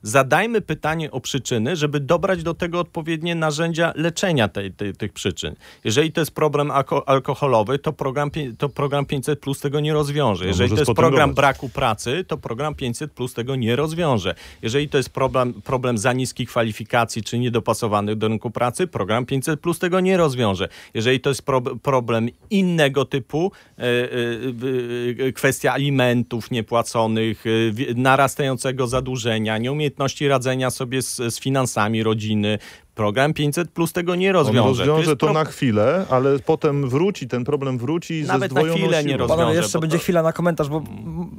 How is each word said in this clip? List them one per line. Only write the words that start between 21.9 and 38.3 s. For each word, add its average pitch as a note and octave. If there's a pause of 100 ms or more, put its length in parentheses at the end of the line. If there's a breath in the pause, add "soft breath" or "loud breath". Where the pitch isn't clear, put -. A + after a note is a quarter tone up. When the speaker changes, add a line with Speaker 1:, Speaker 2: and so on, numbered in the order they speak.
Speaker 1:
innego D#3
typu, D#3 (260 loud breath)
e, -
e, A#2+ (560)
w-, A#2+ (120)
e, C3
kwestia C3+
alimentów B2
niepłaconych, A2+
e, A2+
wi-, B2
narastającego C3
zadłużenia, A#2
nieumiejętności C#3 (380)
radzenia C3
sobie B2+
z, -
z A#2+
finansami A2+
rodziny, G#2+ (360 loud breath)
program A#2
pięćset D3
plus E3
tego F3
nie F#3
Speaker 2:
On G3
Speaker 1:
rozwiąże. C3+
To G#2+ (240)
Speaker 2:
rozwiąże D#3+
Speaker 1:
jest D3
Speaker 2:
to D#3
Speaker 1:
pro- D3+
Speaker 2:
na D#3
chwilę, C3
ale C3+
potem C#3+
wróci, D3+
ten B2
problem C3+
wróci D#3+
ze -